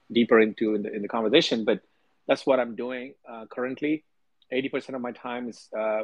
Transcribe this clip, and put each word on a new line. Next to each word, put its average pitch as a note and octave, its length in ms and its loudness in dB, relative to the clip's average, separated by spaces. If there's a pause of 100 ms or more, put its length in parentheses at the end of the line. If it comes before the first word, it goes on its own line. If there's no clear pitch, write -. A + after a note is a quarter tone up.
(120)
deeper A#2 300 6
into G#2+ 340 2
in G#2 80 -2
the, - 100 -8
in G#2 80 -6
the G2+ 60 -6
conversation. A#2 560 2
But G#2 160 2 (480)
that's C#3 180 0
what C3 140 4
I'm A#2 160 -4
doing, B2+ 380 -8 (140)
uh, A2+ 220 -14
currently. C3+ 540 -4 (480)
Eighty B2+ 160 -2
percent C3 300 -6
of B2 40 -8
my A#2+ 120 -6
time B2 340 -8
is, - 280 -16
uh, A2 280 -2